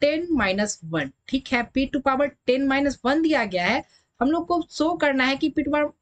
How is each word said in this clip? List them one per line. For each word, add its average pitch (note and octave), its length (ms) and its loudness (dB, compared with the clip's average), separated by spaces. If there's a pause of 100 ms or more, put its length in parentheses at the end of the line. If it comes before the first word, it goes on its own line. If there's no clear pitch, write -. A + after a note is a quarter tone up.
ten D#4 320 0
minus G#3 420 0 (140)
one, D3 200 -2 (180)
ठीक C4+ 200 -4
है, A#3+ 200 0
p C4+ 200 -2
to C#4+ 140 -4
power C#4 260 2 (200)
ten C4 200 2
minus C#4 380 0
one D4 160 2
दिया D4+ 240 2
गया F3+ 200 -2
है। B3 160 0 (380)
हम C4 100 2
लोग E4+ 160 0
को F4 140 0 (100)
शो D#4 260 0
करना C#4 280 0
है C4+ 120 0
कि C#4+ 140 0
p D4 140 -2
to C#4+ 100 -2
power D4 160 0 (120)